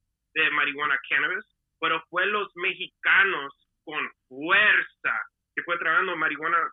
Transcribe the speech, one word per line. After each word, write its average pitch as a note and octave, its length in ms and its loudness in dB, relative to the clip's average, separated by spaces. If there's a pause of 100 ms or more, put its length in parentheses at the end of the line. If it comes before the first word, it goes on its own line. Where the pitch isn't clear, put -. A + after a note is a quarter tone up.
(340)
de D#3 180 0
marihuana C#3+ 460 -2 (120)
cannabis, D#3+ 340 -2 (360)
pero D#3+ 300 -2
fue F3+ 160 0
los G#3 300 -2
mexicanos F3 1000 0 (300)
con D3+ 160 -8 (300)
fuerza E3 840 2 (420)
que C#3 80 -4
fue E3+ 140 -2
trabajando F3 380 0
marihuana D#3 420 0 (160)